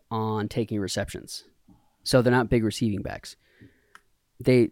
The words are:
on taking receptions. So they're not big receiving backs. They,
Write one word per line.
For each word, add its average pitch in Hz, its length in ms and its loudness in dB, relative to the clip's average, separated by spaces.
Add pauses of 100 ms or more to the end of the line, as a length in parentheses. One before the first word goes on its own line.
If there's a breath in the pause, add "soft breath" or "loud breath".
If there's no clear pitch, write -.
(100)
on 110 380 -2
taking 110 320 -4
receptions. - 640 -8 (580)
So 131 200 4
they're 123 100 2
not 123 180 2
big 117 140 2
receiving 104 380 -2
backs. - 340 -12 (1040 soft breath)
They, 123 320 4